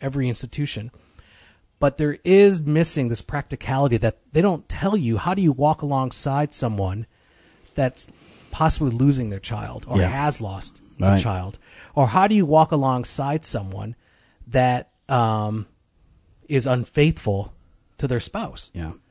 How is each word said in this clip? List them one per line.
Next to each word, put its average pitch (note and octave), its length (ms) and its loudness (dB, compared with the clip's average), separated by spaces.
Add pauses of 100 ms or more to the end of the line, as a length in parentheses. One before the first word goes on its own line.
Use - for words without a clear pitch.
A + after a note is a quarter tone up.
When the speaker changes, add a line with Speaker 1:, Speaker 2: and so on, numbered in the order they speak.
Speaker 1:
every C3+ 260 -4
institution, B2 640 -6 (880)
but C#3+ 180 0
there D3 280 -2
is F#3+ 360 6
missing D3+ 460 2
this A2+ 140 -4
practicality C#3 760 -2
that A2 200 0 (160)
they D#3 80 2
don't F#3 260 0
tell G3+ 300 -2
you, A#2 200 0
how F3 160 -2
do G3 80 -2
you D#3+ 120 4
walk C#3+ 280 0
alongside C#3 720 -2
someone G#2 520 -4 (680)
that's - 360 -4 (400)
possibly D#3 400 0
losing B2+ 380 2
their G2 100 -8
child G#2 480 -10
or - 120 0
Speaker 2:
Yeah. F#2 100 2
Speaker 1:
has C#3 320 -2
lost F#2+ 360 -10 (220)
Speaker 2:
Right. G2 180 4
Speaker 1:
a F#2 60 2
child? F#2+ 340 -6 (380)
Or C3+ 120 4
how F#3 200 4
do G#3+ 80 4
you G3+ 100 4
walk D#3 280 4
alongside C#3 720 -2
someone G2+ 500 -6 (520)
that, B2+ 420 0 (180)
um, A2 600 0 (840)
is C3+ 180 2
unfaithful B2 840 0 (460)
to C#3+ 80 -4
their B2 120 0
spouse? - 540 -8
Speaker 2:
Yeah. E3+ 180 -8 (200)